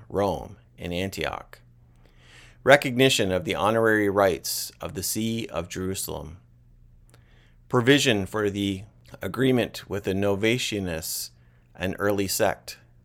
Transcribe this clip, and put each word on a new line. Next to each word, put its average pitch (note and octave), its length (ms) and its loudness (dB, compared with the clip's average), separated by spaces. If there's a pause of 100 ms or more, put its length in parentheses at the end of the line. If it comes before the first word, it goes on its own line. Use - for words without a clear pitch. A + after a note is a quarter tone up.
Rome, F#2+ 480 -2 (200)
and F2 160 -8
Antioch. F2 680 -6 (1040)
Recognition C3 640 4
of F#2 140 0
the F2 100 -2
honorary G#2+ 540 4
rights G2 720 2
of E2+ 140 -10
the F#2+ 80 -8
See A2+ 460 -4
of E2+ 200 -6
Jerusalem. F2 720 -8 (1300)
Provision B2 580 4
for G#2 240 -2
the G2 320 -4 (380)
agreement A#2 680 0
with G2+ 160 -6
the F#2+ 100 0
Novatianists, G2 1160 -2 (460)
an F2+ 220 -4
early G2+ 280 0
sect. - 520 -2 (260)